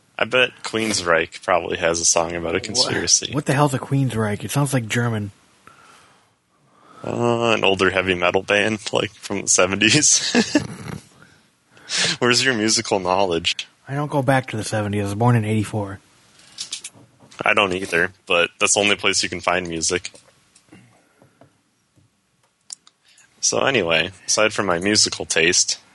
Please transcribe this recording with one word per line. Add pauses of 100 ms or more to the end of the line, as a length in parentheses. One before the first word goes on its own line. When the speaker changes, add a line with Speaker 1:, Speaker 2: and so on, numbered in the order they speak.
(180)
Speaker 1:
I
bet (100)
Queensryche
probably
has
a
song
about
a
conspiracy.
Speaker 2:
What,
what
the
hell's
a
Queensryche?
It
sounds
like
German. (1800)
Speaker 1:
Uh,
an
older
heavy
metal
band,
like,
from
the
seventies.
<laughs>
Where's
your
musical
knowledge? (180)
Speaker 2:
I
don't
go
back
to
the
seventies.
I
was
born
in
eighty-four. (1400)
Speaker 1:
I
don't
either, (120)
but (100)
that's
the
only
place
you
can
find
music. (3250)
So
anyway, (140)
aside
from
my
musical
taste. (160)